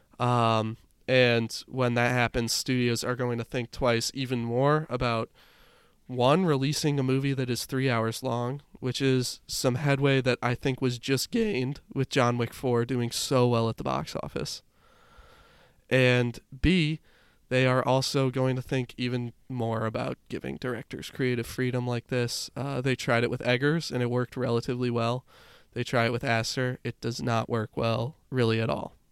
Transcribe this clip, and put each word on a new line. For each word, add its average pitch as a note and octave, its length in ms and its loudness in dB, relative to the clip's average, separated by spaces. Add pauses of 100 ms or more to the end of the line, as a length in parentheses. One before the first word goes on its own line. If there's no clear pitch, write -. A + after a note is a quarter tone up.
(200)
Um, A2+ 580 2 (300)
and A#2+ 440 4 (160)
when B2 280 0
that A#2+ 160 2
happens, A#2+ 420 0
studios A#2+ 500 0
are B2 120 -2
going B2 220 -2
to A#2 60 -4
think B2 280 -6
twice A#2 420 0
even B2+ 300 -4
more C#3 460 2
about, A#2+ 400 -2 (760)
one, B2+ 380 4
releasing C#3+ 540 2
a C3 40 2
movie C3+ 300 0
that B2+ 160 -4
is A#2 160 -2
three C3+ 240 0
hours A2+ 340 0
long, B2 380 -2 (180)
which B2+ 220 -4
is C3 460 2
some B2+ 280 0
headway C#3 460 2
that B2 200 0
I A#2+ 140 0
think C3 260 -2
was B2 160 0
just C3 340 -2
gained D3 480 0 (140)
with C3+ 160 -2
John A#2+ 280 2
Wick A#2 160 -2
four A#2+ 320 0
doing A#2+ 260 -2
so B2 360 2
well A2+ 220 2
at A2+ 80 -6
the C3 60 -10
box C3+ 400 -4
office. - 380 -8 (1300)
And B2 500 4 (220)
B, D#3+ 380 4 (500)
they C3 180 4
are B2+ 200 2
also C3 440 2
going C3 240 0
to C3 60 -4
think B2+ 360 -4
even B2 360 -2 (160)
more A2+ 360 -2
about A#2+ 320 -4 (120)
giving C3 280 -6
directors - 540 -8
creative B2 340 -2
freedom B2 400 -2
like A#2+ 220 -4
this. A#2+ 480 -2
Uh, C3+ 260 -4
they C3 140 2
tried A#2 280 2
it A#2+ 60 2
with - 160 -4
Eggers, C#3+ 460 2
and B2 100 0
it A#2+ 80 0
worked B2 260 -2
relatively B2 540 -2
well. A#2 340 0 (500)
They A#2+ 100 -4
try A#2 220 2
it A#2 60 2
with A#2+ 120 -4
Aster. B2+ 600 -2
It A#2+ 180 -8
does A#2+ 200 -6
not A#2 280 0
work A2+ 260 -2
well, A#2 400 -2 (160)
really A2+ 280 2
at A2+ 120 0
all, - 240 -6 (160)